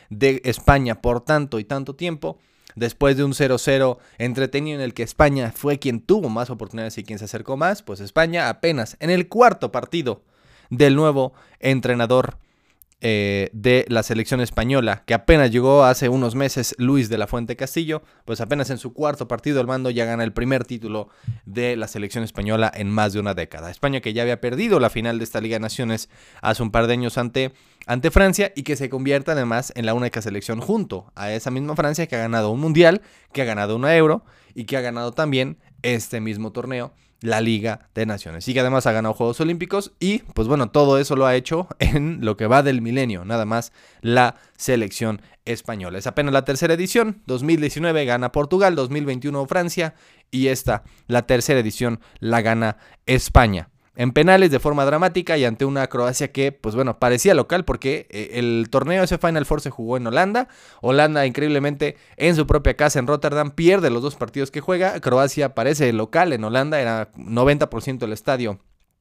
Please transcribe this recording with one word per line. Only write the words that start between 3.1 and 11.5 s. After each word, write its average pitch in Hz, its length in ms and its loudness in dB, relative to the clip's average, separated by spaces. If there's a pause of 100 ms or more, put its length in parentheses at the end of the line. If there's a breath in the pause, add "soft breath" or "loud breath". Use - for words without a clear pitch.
de 135 80 0
un 139 120 0
cero 127 240 2
cero 135 400 2 (180 soft breath)
entretenido 135 640 -4
en 135 40 -6
el 123 120 -8
que 117 80 -6
España 135 520 0
fue 143 220 -2
quien 120 240 -4
tuvo 185 280 2
más 113 200 -4
oportunidades 113 480 -10
y 107 60 -10
quien 107 160 -12
se 107 60 -12
acercó 110 300 -8
más, 175 280 -2
pues 101 160 -12
España 160 500 0
apenas 135 500 -2
en 160 120 0
el 180 160 2
cuarto 214 440 4
partido 123 520 -4 (480 soft breath)
del 135 240 6
nuevo 139 380 2 (260 soft breath)